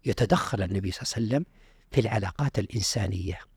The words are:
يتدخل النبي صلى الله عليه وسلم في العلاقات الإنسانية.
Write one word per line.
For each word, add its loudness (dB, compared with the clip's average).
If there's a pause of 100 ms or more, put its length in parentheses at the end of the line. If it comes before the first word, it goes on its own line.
يتدخل 2
النبي 0
صلى -8
الله -6
عليه 0
وسلم 2 (460)
في 4
العلاقات 0
الإنسانية. -2 (180)